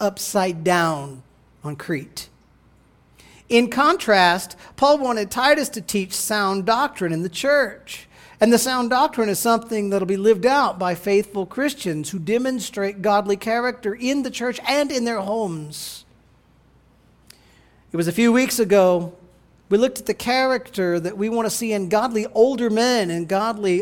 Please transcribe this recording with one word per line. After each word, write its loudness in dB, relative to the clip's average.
upside -2
down 0
on -8
Crete. -8
In 4
contrast, 2
Paul 4
wanted -2
Titus 2
to -10
teach -4
sound -2
doctrine 0
in -4
the -6
church. -4
And 4
the 6
sound -2
doctrine 2
is -2
something 0
that'll 0
be 0
lived 4
out 2
by -2
faithful 0
Christians -4
who -6
demonstrate -4
godly 2
character -4
in -2
the -6
church -6
and 0
in -2
their -2
homes. -6
It -6
was 0
a 0
few 4
weeks 2
ago, 2
we 4
looked 0
at -14
the 0
character -2
that -6
we -2
want 0
to -4
see -4
in -2
godly 0
older 2
men 2
and -4
godly 0